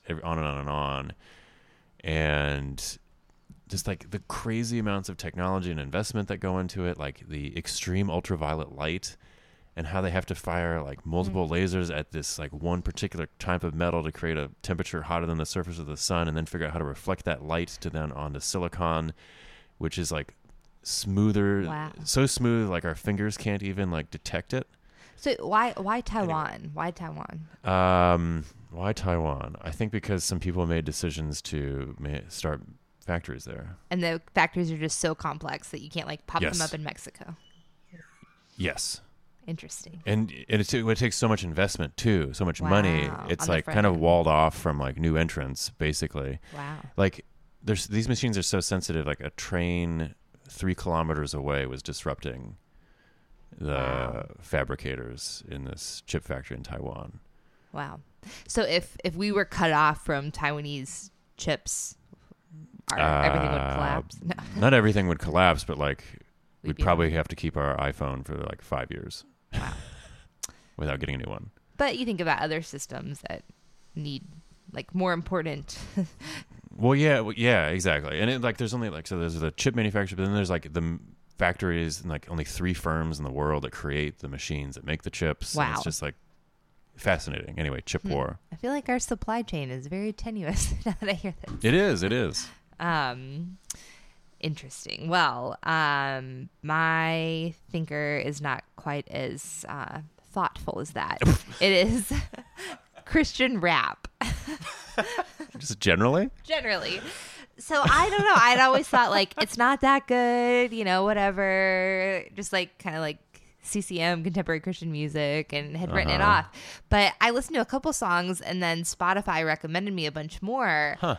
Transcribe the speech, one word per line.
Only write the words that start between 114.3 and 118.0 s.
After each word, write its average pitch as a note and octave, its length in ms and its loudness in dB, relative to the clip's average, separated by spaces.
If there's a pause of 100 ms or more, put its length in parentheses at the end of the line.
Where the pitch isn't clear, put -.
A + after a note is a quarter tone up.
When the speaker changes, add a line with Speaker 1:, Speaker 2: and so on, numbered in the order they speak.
Speaker 2:
Christian E3 320 -6
music, D3+ 600 -2
and D3 220 -6
had F3 160 -4
written - 180 2
it - 100 2
Speaker 1:
Uh-huh. G#2 100 6
Speaker 2:
off. - 600 0
But G3+ 320 6
I A#3 80 6
listened C4 240 -2
to A#3 80 4
a - 40 0
couple C4 280 0
songs, F3+ 480 2